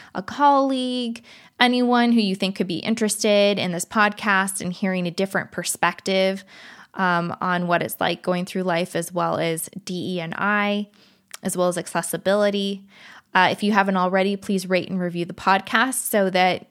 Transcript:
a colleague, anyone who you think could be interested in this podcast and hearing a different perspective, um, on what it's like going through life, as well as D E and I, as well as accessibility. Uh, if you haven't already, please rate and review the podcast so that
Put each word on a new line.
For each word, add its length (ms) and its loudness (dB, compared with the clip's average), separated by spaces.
a 80 -6
colleague, 1000 0
anyone 520 4
who 80 4
you 160 2
think 200 -2
could 120 -2
be 120 -4
interested 800 2
in 140 -2
this 140 -4
podcast 760 0
and 140 -4
hearing 340 -2
a 40 -4
different 400 -2
perspective, 920 -2
um, 440 0
on 280 0
what 140 2
it's 200 -6
like 220 -2
going 200 -2
through 200 -6
life, 320 -2
as 180 -4
well 240 -2
as 320 -4
D 320 -6
E 20 -4
and 180 -8
I, 520 0
as 120 -4
well 140 2
as 80 -2
accessibility. 1040 -2
Uh, 180 6
if 120 -4
you 80 2
haven't 260 2
already, 380 2
please 320 -4
rate 220 0
and 100 -4
review 240 -2
the 100 -8
podcast 720 0
so 260 2
that 400 2